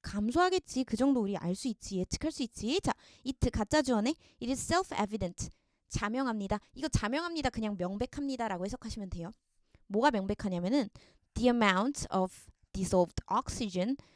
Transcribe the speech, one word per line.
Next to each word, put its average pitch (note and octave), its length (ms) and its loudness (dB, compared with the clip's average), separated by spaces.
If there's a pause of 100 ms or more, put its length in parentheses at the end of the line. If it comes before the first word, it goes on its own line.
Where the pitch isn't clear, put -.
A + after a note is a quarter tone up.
감소하겠지. C4 840 2
그 A3 120 -6
정도 B3+ 260 4
우리 G3+ 140 -2
알 F3 200 -2
수 - 120 -6
있지. G3+ 300 -6
예측할 D4 340 -2
수 C#4+ 120 -4
있지. B3 380 -2
자, - 120 0 (320)
it - 240 0
가짜 B3 320 2
주어네. B3 340 2 (260)
It A#3+ 80 -4
is - 220 -4
self-evident. G#3 800 -2 (400)
자명합니다. G#3+ 720 -2 (140)
이거 C4 140 -6
자명합니다. D4+ 600 0
그냥 G#3+ 280 -4
명백합니다라고 G#3+ 880 -4
해석하시면 G#3+ 440 -8
돼요. E3+ 240 -8 (540)
뭐가 A#3 240 4
명백하냐면은 G3 800 0 (440)
the A#3 160 4
amount A3+ 640 4
of F#3 180 2 (420)
dissolved F3+ 480 2 (100)
oxygen, G#3 640 0 (200)